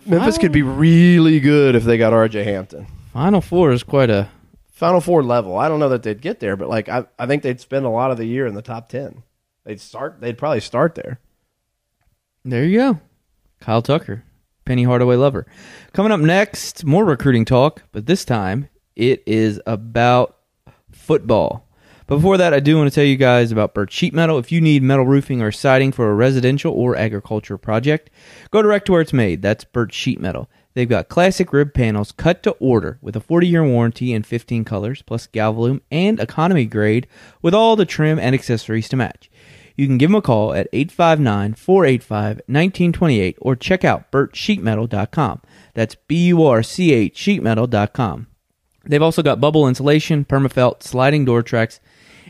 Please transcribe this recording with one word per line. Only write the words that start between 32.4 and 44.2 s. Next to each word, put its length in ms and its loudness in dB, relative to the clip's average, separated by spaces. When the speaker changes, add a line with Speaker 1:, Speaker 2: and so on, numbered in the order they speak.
Speaker 2:
to 160 0
order 420 0
with 140 -10
a 60 -8
forty-year 420 0
warranty 480 0
in 120 -4
fifteen 420 -6
colors, 380 -8
plus 240 -10
Galvalume 600 -2
and 300 -2
economy 460 0
grade 420 -2
with 120 0
all 240 4
the 80 2
trim 340 0
and 160 0
accessories 540 -4
to 80 -2
match. 340 -6
You 100 0
can 100 2
give 120 4
'em 60 4
a 60 0
call 320 0
at 200 -2
eight 180 -4
five 280 2
nine, 340 0
four 320 2
eight 180 2
five, 420 -6
nineteen 460 0
twenty-eight 480 0
or 160 -2
check 300 -2
out 260 -2
burch 240 -2